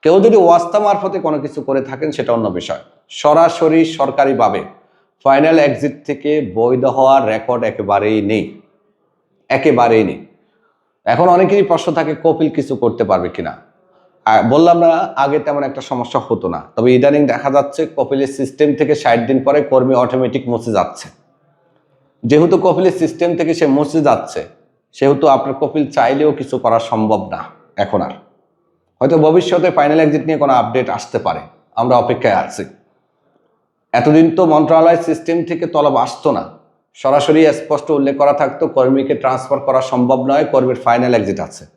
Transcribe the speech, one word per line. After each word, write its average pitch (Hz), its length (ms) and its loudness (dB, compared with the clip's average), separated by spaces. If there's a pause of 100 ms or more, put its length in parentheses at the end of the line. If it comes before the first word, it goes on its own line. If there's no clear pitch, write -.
কেউ 165 180 4
যদি 220 180 6
ওয়াস্তা 170 400 2
মারফতে 196 400 -2
কোনো 156 180 -4
কিছু 143 240 -10
করে 135 200 -2
থাকেন, 135 300 -8
সেটা 120 200 -6
অন্য 113 180 -2
বিষয়। 87 320 -8 (280)
সরাসরি 160 720 2 (140)
সরকারিভাবে 131 680 0 (640)
ফাইনাল 147 340 4
এক্সিট 139 360 0 (100)
থেকে 147 260 -6 (240)
বৈধ 123 300 0 (120)
হওয়ার 135 300 4
রেকর্ড 110 380 -2
একেবারেই 107 580 -2
নেই, 101 220 -2 (1040)
একেবারেই 120 540 2
নেই। - 160 -8 (880)
এখন 123 220 2
অনেকেরই 190 360 4
প্রশ্ন 165 300 -2
থাকে 156 180 -4 (100)
কপিল 160 320 0
কিছু 139 220 -4
করতে 117 280 -2
পারবে 90 260 -2
কিনা। 80 220 -10 (760)
আর 110 120 4 (100)
বললাম 156 340 4
না, 165 80 4 (260)
আগে 139 240 0
তেমন 143 240 -4
একটা 131 260 -10
সমস্যা 123 300 -4
হতো 95 280 -4
না, 82 120 -8 (120)
তবে 120 180 0
ইদানিং 143 360 4
দেখা 123 240 -2
যাচ্ছে 139 300 -2 (140)
কপিলের 135 380 -2
সিস্টেম 139 420 -2
থেকে 151 200 0
ষাট 120 320 0
দিন 135 160 2
পরে 143 160 2 (100)
কর্মী 131 260 2
অটোমেটিক 123 540 0
মুছে 117 240 -4
যাচ্ছে। 90 340 -4 (1160)
যেহেতু 151 360 4
কপিলের 180 440 0
সিস্টেম 165 340 -2
থেকে 170 180 -2
সে 160 140 0
মুছে 143 380 0
যাচ্ছে, 117 340 -2 (560)
সেহেতু 139 320 0
আপনার 131 300 0
কপিল 151 320 -2
চাইলেও 139 420 0
কিছু - 260 -8
করা 113 200 0 (120)
সম্ভব 107 300 0 (100)
না 92 100 -10 (440)
এখন 98 180 -4
আর। - 120 -10 (840)
হয়তো 139 180 2
ভবিষ্যতে 175 540 2
ফাইনাল 151 280 2
এক্সিট 160 260 0
নিয়ে 156 160 -2
কোনো 139 120 0
আপডেট 117 360 -2
আসতে - 360 -6
পারে, 82 160 -6 (340)
আমরা 123 200 0
অপেক্ষায় 117 440 0
আছি। - 220 -10 (1300)
এতদিন 151 400 4
তো 180 120 2
মন্ত্রণালয় 160 560 4
সিস্টেম 165 420 -4
থেকে 165 220 -6
তলব 147 300 0
আসতো 127 360 -2
না, 95 100 -4 (560)
সরাসরি 143 420 2 (180)
স্পষ্ট - 320 -6
উল্লেখ 139 260 0
করা 143 180 2
থাকতো 143 340 -4
কর্মীকে 135 460 0
ট্রান্সফার 131 460 -4
করা 131 220 0
সম্ভব 123 440 0
নয়, 147 240 2
কর্মীর 127 320 0
ফাইনাল 123 320 0
এক্সিট 98 260 -2
আছে। - 240 -14 (120)